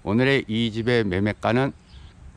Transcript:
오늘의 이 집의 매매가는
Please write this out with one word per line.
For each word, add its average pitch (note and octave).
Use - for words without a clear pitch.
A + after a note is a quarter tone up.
오늘의 B2+
이 A2+
집의 A2+
매매가는 G#2+